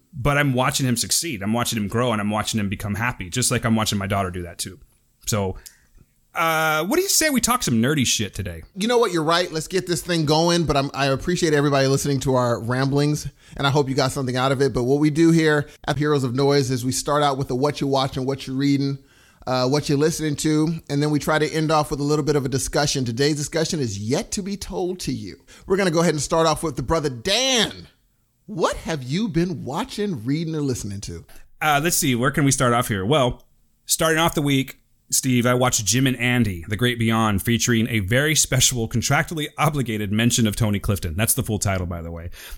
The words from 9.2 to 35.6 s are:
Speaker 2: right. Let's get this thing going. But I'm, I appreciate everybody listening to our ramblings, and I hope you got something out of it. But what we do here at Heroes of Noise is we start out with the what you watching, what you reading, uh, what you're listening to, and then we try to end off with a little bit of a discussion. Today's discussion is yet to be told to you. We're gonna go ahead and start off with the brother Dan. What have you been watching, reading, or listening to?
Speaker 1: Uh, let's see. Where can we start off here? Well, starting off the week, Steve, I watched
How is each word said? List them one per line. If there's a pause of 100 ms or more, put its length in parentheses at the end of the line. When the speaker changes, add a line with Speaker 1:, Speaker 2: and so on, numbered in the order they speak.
Speaker 2:
right.
Let's
get
this
thing
going.
But
I'm,
I
appreciate
everybody
listening
to
our
ramblings, (280)
and
I
hope
you
got
something
out
of
it.
But
what
we
do
here (180)
at
Heroes
of
Noise
is
we
start
out
with
the
what
you
watching,
what
you
reading, (480)
uh,
what
you're
listening
to, (160)
and
then
we
try
to
end
off
with
a
little
bit
of
a
discussion.
Today's
discussion
is
yet
to
be
told
to
you. (300)
We're
gonna
go
ahead
and
start
off
with
the
brother
Dan. (580)
What
have
you
been
watching,
reading,
or
listening
to? (360)
Speaker 1:
Uh,
let's
see.
Where
can
we
start
off
here?
Well, (400)
starting
off
the
week, (320)
Steve,
I
watched